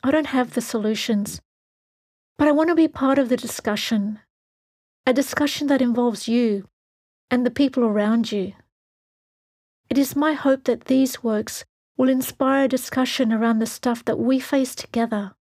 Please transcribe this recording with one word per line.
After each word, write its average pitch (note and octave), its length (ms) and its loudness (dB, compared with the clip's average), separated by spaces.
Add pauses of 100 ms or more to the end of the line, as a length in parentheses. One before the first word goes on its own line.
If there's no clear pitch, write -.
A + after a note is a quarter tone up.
I C4 80 0
don't D4+ 160 2
have B3 280 -2
the B3 60 -2
solutions, G#3+ 800 -2 (960)
but D4 120 4
I D4+ 40 6
want D#4 160 4
to F4 60 2
be D#4+ 140 4
part C4+ 300 2
of C4 100 2
the B3 80 0
discussion, G#3+ 800 -4 (880)
a C4 60 4
discussion C#4+ 560 0
that C4+ 120 2
involves A#3+ 480 0
you A3+ 400 0 (640)
and B3 160 2
the A#3+ 40 2
people C4 340 0
around G#3+ 480 0
you. G3 200 -4 (1400)
It A#3 80 0
is C4+ 200 0
my D4+ 180 2
hope C4+ 300 0
that A#3 220 -2
these C4 360 0
works A3 420 -4 (320)
will C4 120 2
inspire C4+ 560 2
a C4 40 2
discussion B3+ 640 -2
around A3+ 260 2
the A3 80 0
stuff A#3 380 -4
that - 140 -2
we B3+ 220 2
face C4 340 -2
together. A3 680 -4